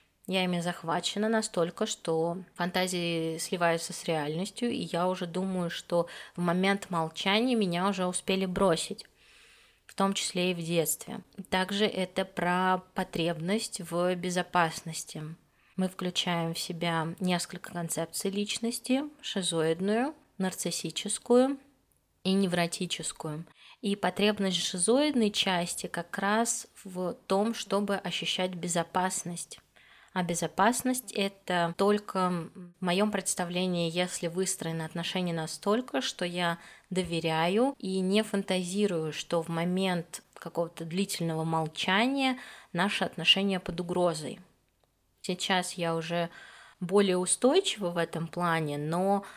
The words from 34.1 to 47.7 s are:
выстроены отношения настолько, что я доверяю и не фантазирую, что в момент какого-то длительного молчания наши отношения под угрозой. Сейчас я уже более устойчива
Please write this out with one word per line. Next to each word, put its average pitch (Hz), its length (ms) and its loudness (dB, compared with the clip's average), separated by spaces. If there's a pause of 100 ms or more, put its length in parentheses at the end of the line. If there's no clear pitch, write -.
выстроены 165 560 -2
отношения 170 500 -2
настолько, 208 640 -2
что - 240 -4
я 175 340 0 (320)
доверяю 175 880 2
и 190 200 -2
не 190 240 2
фантазирую, 185 880 0
что 165 320 -2
в 160 60 -10
момент 175 720 -2 (120)
какого-то 170 500 -6
длительного 165 580 -2
молчания 220 960 2 (320)
наши 190 320 0
отношения 190 560 2
под 175 220 -6
угрозой. 175 580 0 (800)
Сейчас 180 520 0
я 165 220 0
уже 165 340 -2 (500)
более 185 380 4
устойчива 214 720 2